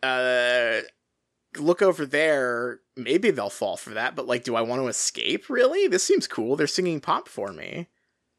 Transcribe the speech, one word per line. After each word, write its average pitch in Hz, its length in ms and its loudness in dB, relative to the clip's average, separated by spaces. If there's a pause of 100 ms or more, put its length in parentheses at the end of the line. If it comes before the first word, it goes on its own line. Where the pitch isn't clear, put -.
uh, 123 800 2 (800)
look 170 240 2
over 160 240 4
there. 131 720 0 (160)
Maybe 156 340 2
they'll 107 200 0
fall 95 260 -4
for - 140 -14
that, 117 260 -4
but, 113 100 -8
like, 123 160 -2
do 117 140 -2
I 113 60 2
want 123 200 -2
to 127 60 -2
escape, - 640 -4
really? 285 360 2
This 185 160 2
seems - 240 2
cool. 117 300 -2
They're 156 100 2
singing 170 340 -2
pop - 280 -2
for 196 240 -8
me. - 360 -12 (500)